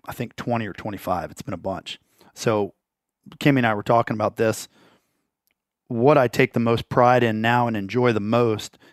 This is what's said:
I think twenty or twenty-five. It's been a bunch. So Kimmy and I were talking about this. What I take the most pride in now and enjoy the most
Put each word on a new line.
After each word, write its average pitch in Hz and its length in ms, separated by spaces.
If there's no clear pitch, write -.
I 120 40
think 117 240
twenty 117 320
or 90 40
twenty-five. 90 600
It's - 100
been - 120
a 87 40
bunch. 90 400
So 104 400
Kimmy 139 180
and 120 80
I 110 80
were 104 80
talking 117 320
about 107 220
this. 110 320
What 131 300
I 127 100
take - 240
the 120 80
most 117 280
pride 123 340
in 110 180
now 120 280
and 110 80
enjoy 113 360
the 107 80
most 110 560